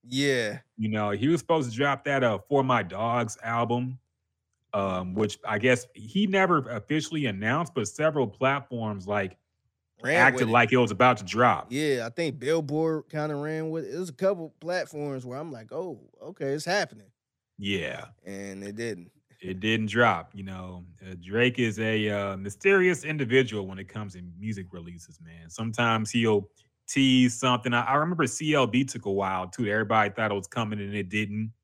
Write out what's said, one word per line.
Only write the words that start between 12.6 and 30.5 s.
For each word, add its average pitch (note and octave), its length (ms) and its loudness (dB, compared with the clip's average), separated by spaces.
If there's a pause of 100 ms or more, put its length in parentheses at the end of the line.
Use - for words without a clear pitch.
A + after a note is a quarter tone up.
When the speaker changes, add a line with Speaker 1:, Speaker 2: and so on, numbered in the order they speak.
Speaker 1:
kinda D3+ 280 -4
ran D#3 340 -4
with D#3+ 140 -6
it. G#2+ 100 -8
It E3 40 -6
was F#3 100 -6
a D3 40 -12
couple F3+ 480 0
platforms D3 640 -4
where B2+ 140 -10
I'm D#3+ 140 -10
like, A#2 200 -16
"Oh, D#3+ 280 -8 (200)
okay, D3+ 260 -8
it's D3 180 -2
happening." E3+ 420 -2 (500)
Speaker 2:
Yeah. F2 500 -4 (180)
Speaker 1:
And G2 400 -10
it G#2 100 -10
didn't. G#2+ 380 -8 (280)
Speaker 2:
It F#2 200 -8
didn't A2 260 0
drop, G#2 480 2
you G2 80 -12
know. F#2 420 -12 (160)
Uh, F#2+ 220 -14
Drake A#2+ 380 0
is A2 180 0
a, A2 320 0
uh, G2+ 260 -4
mysterious F3+ 680 2
individual B2+ 640 0
when F#2 100 -12
it G2 100 -14
comes G#2 260 -10
to F2+ 80 -16 (180)
music G2 320 -8
releases, E2+ 480 -16
man. E2 280 -20
Sometimes A2+ 600 0
he'll A2 400 2 (360)
tease B2+ 520 4
something. B2 360 2
I, A#2+ 100 2
I C3 100 0
remember D#3+ 320 2
C D3+ 280 -2
L C3+ 120 4
B B2 180 2
took A#2+ 220 -8
a G2 60 -2
while, F#2+ 360 0
too. G#2+ 180 -4
Everybody G#2+ 440 2
thought A2 200 -2
it G2+ 40 0
was G2 120 -4
coming, G#2+ 340 -4